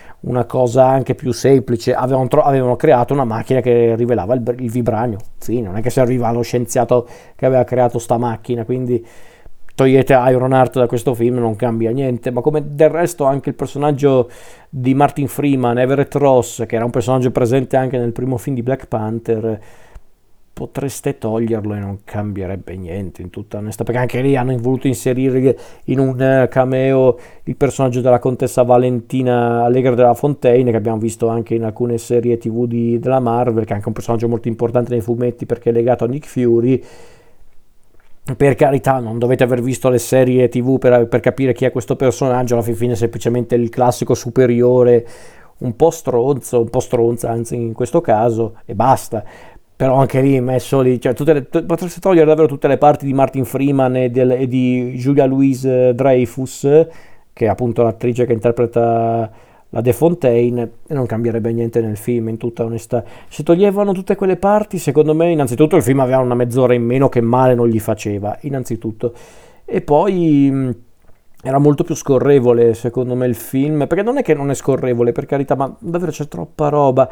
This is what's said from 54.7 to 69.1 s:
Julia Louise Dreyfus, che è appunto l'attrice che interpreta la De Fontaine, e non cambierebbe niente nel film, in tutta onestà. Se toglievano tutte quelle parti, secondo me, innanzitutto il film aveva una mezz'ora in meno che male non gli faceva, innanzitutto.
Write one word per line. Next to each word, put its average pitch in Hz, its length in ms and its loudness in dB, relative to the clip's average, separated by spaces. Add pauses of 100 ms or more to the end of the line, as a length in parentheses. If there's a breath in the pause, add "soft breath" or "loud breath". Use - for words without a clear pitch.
Julia 135 320 2
Louise 131 720 2
Dreyfus, 131 920 2 (460 loud breath)
che - 120 -4
è 107 40 2
appunto 117 320 -2
l'attrice 117 460 0
che 120 60 0
interpreta 117 1000 0 (420 soft breath)
la - 60 -6
De 120 140 2
Fontaine, 120 800 0 (140)
e - 80 -10
non 135 120 -2
cambierebbe 113 480 -2
niente 117 260 -2
nel 110 160 -2
film, 117 320 -4
in 113 100 -6
tutta 117 280 -6
onestà. 113 400 -6 (240 loud breath)
Se - 120 -12
toglievano 196 520 2
tutte 190 220 -4
quelle 190 200 0
parti, 202 420 0
secondo 151 380 2
me, 170 160 2
innanzitutto 151 460 2
il 147 40 4
film 135 200 2
aveva 131 180 2
una 123 160 0
mezz'ora 123 380 2
in 120 100 2
meno 131 240 2
che 123 140 0
male 127 340 4
non 120 140 2
gli 110 100 0
faceva, 104 600 -6
innanzitutto. 120 720 -6 (500 loud breath)